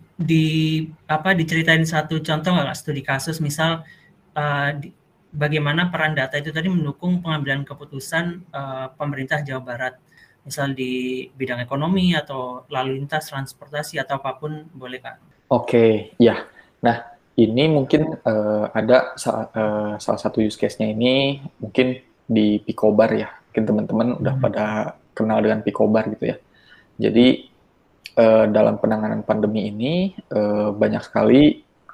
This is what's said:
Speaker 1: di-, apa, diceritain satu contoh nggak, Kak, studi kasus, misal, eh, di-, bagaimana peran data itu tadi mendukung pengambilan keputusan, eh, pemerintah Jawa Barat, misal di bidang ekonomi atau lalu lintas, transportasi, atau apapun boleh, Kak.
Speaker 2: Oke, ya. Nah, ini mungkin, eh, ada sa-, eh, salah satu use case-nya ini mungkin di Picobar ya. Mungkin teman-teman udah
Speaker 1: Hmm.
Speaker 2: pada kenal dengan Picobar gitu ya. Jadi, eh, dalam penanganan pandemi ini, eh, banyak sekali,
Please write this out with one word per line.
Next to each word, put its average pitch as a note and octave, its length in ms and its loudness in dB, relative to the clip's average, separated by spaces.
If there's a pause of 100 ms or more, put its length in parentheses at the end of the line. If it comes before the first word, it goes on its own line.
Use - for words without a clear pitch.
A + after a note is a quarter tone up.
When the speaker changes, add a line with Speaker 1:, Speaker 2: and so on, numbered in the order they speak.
(140)
Speaker 1:
di-, D#3 720 0 (240)
apa, D#3 240 2
diceritain E3 480 2
satu D#3+ 400 -2
contoh D#3 320 -2
nggak, C#3 160 0
Kak, - 80 -8
studi C#3 240 -6
kasus, D#3 400 -4
misal, D#3+ 400 -2 (560)
eh, C#3+ 400 0
di-, D3+ 160 -14 (400)
bagaimana D3 560 0
peran D#3 240 -2
data C#3 240 -2
itu D3 160 -8
tadi E3 160 -2
mendukung F3 480 0
pengambilan C#3+ 480 -4
keputusan, C#3+ 580 -6 (300)
eh, C3+ 400 -8
pemerintah C#3+ 480 -4
Jawa C3 240 -8
Barat, B2+ 320 -8 (480)
misal C#3 320 -4
di B2+ 560 -4
bidang B2 240 -6
ekonomi E3 560 0
atau B2+ 560 -6
lalu C3+ 320 -4
lintas, D3+ 320 -4
transportasi, D3 640 -8
atau C3+ 240 -4
apapun D3+ 480 -8
boleh, B2+ 320 -14
Kak. - 160 -16 (320)
Speaker 2:
Oke, A2+ 720 4
ya. A2 240 4 (400)
Nah, A#2 160 2 (320)
ini A#2+ 320 4
mungkin, D3+ 560 2
eh, G#2+ 480 0
ada A#2+ 480 2
sa-, A2 320 -4
eh, G#2+ 480 -2
salah G#2+ 240 -4
satu - 160 -2
use G#2+ 160 0
case-nya G#2+ 320 -2
ini C3 560 0 (160)
mungkin B2+ 400 0 (320)
di G#2+ 320 2
Picobar G#2+ 480 2
ya. G#2+ 160 -2 (240)
Mungkin A2 160 -2
teman-teman A2 420 0 (140)
udah C3+ 160 -2
Speaker 1:
Hmm. C3 80 0
Speaker 2:
pada G#2 180 -2 (540)
kenal A2 240 2
dengan G#2+ 240 0
Picobar G#2+ 480 2
gitu A2+ 160 -4
ya. G#2+ 80 -8 (560)
Jadi, A2+ 560 4 (640)
eh, A2 300 6
dalam G#2+ 320 4
penanganan A2 480 -2
pandemi G#2+ 400 0
ini, D3 480 -2
eh, G#2 560 -2
banyak G#2+ 320 0
sekali, A#2+ 560 6 (360)